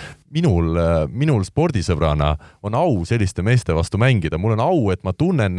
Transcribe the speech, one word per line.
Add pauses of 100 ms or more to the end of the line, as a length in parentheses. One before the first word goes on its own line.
(340)
Minul, (100)
äh, (200)
minul
spordisõbrana (340)
on
au
selliste
meeste
vastu
mängida.
Mul
on
au, (100)
et
ma
tunnen